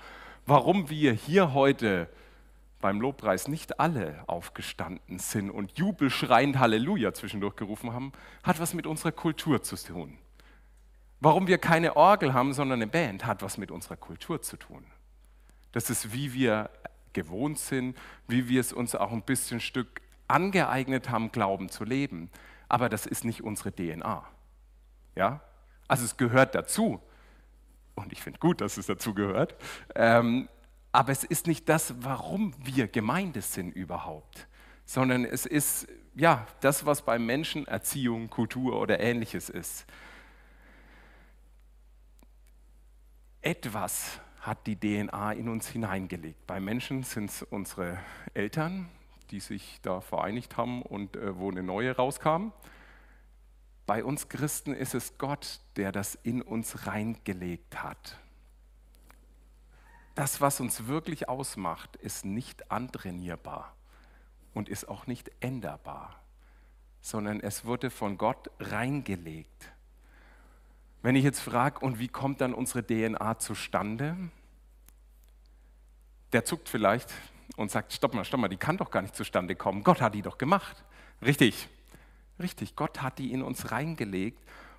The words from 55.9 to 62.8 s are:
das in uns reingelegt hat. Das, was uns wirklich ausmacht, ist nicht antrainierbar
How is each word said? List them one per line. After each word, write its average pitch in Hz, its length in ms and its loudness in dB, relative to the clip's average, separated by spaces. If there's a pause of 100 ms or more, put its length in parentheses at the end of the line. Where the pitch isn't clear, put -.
das 101 220 -4
in 117 260 -4
uns 113 460 -8
reingelegt 98 920 -6
hat. - 360 -12 (2000)
Das, - 280 -2
was 139 180 2
uns 113 280 -4
wirklich 156 420 -4
ausmacht, 107 640 -6
ist - 300 -10
nicht 104 440 -8
antrainierbar 90 1040 -8 (800)